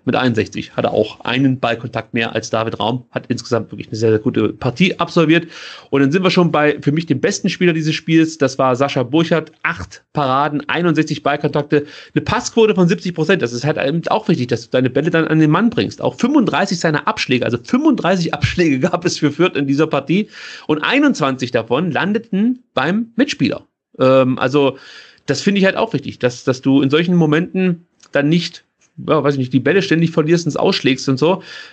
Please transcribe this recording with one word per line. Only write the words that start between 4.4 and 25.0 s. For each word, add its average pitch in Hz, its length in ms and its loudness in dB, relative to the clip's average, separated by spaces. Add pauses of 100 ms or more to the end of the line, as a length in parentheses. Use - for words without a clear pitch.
Partie - 500 -2
absolviert. 170 480 2 (420)
Und 139 120 2
dann 139 100 4
sind 175 120 0
wir 185 60 2
schon 175 220 2
bei, 147 300 2
für 143 100 0
mich, 165 140 -2
dem - 160 -2
besten 202 280 -2
Spieler 175 240 0
dieses 156 220 -2
Spiels, 160 420 0
das 131 220 -2
war 131 160 2
Sascha 135 260 -2
Burchard, 160 520 0 (100)
acht - 480 -8
Paraden, 143 580 -2
einundsechzig 156 540 0
Ballkontakte, 147 600 -2 (280)
eine 151 80 0
Passquote 220 540 0
von 180 120 4
siebzig - 280 -4
Prozent, 165 260 0
das 120 120 -4
ist 123 120 -8
halt 151 120 0
eben 160 320 -2
auch 214 180 -2
wichtig, 131 200 0
dass 117 180 -4
du - 40 -20
deine 127 220 2
Bälle 147 180 0
dann 165 180 0
an 156 120 2
den 156 100 6
Mann 208 220 2
bringst. 107 300 -4
Auch 123 140 -2
fünfunddreißig 196 640 0
seiner 151 280 -2
Abschläge, 127 380 -2
also 117 180 -2
fünfunddreißig 196 680 0
Abschläge 151 480 0
gab 170 240 -2
es 170 120 -2
für 147 140 0
Fürth - 240 0
in 139 100 0
dieser 139 220 2
Partie 156 400 -2 (400)
und 151 160 -2
einundzwanzig 156 680 0
davon 127 400 0
landeten 208 720 -2 (120)
beim 190 420 -2
Mitspieler. - 480 -2 (340)
Ähm, 131 400 4
also 131 400 0 (480)